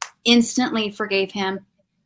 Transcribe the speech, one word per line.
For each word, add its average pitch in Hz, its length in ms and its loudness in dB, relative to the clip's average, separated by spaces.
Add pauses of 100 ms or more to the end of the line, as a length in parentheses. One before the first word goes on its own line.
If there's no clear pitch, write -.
(240)
instantly 233 680 2
forgave 196 420 -4
him. 190 280 -4 (460)